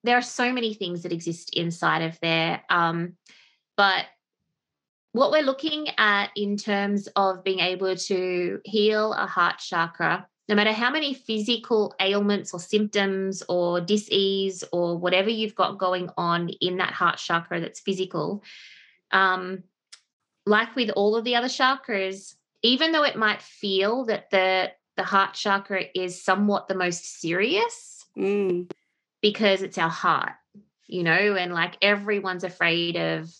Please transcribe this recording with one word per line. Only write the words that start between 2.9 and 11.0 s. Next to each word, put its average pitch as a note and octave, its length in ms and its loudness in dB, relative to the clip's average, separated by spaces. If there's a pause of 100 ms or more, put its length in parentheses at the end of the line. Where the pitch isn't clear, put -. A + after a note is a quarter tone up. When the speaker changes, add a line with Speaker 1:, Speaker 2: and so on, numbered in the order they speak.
Speaker 1:
but G3 300 4 (1040)
what B3 180 4
we're D#4 120 4
looking D4+ 460 -2 (100)
at G3+ 380 2
in G3+ 200 -2
terms G3+ 600 -2
of F#3+ 280 2
being F#3+ 160 0
able F#3 360 0
to F#3 680 -2
heal G#3+ 500 2
a - 120 -2
heart F3 320 0
chakra, E3+ 680 -2 (220)
no G#3 60 2
matter G#3 180 4
how A#3 180 0
many D4 240 -2